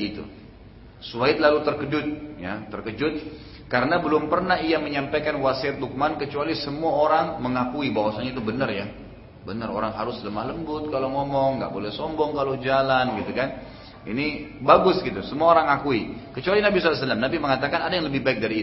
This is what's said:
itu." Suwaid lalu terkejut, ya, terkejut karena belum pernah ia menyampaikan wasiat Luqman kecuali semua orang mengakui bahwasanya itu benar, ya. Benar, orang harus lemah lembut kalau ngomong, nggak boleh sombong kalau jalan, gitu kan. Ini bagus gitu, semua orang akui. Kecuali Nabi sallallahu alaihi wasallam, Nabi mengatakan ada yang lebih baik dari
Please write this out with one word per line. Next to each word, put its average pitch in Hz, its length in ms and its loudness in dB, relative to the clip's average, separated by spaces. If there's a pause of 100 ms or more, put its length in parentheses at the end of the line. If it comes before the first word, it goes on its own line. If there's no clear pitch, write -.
(120)
itu." 76 120 -10 (760)
Suwaid 139 400 2
lalu 151 240 6
terkejut, 147 420 -2 (340)
ya, 98 280 -6
terkejut 113 560 -4 (480)
karena 131 240 4
belum 151 320 2
pernah 180 320 2
ia 160 160 2
menyampaikan 147 640 -2
wasiat 135 400 0
Luqman 135 400 -2
kecuali 143 360 -2
semua 151 360 -2
orang 156 340 4 (140)
mengakui 127 480 0
bahwasanya 110 480 0
itu 117 80 -6
benar, 120 240 0
ya. 101 160 -4 (640)
Benar, 107 240 -6
orang 107 240 -2
harus 110 240 -4
lemah 107 320 -4
lembut 151 400 -6
kalau 131 160 0
ngomong, 135 520 0
nggak 90 120 -4
boleh 101 200 -4
sombong 151 440 -2
kalau 135 240 -2
jalan, 131 640 2
gitu 101 80 -6
kan. 131 320 -4 (400)
Ini 139 560 -6
bagus 170 400 6
gitu, 98 240 -4
semua 165 320 6
orang 147 160 4
akui. 139 400 0 (240)
Kecuali 185 240 2
Nabi 196 240 4
sallallahu 151 160 4
alaihi 131 80 0
wasallam, 113 160 2
Nabi 151 160 2
mengatakan 139 400 2
ada 165 160 -2
yang 156 160 0
lebih 135 80 0
baik 120 240 2
dari 110 180 0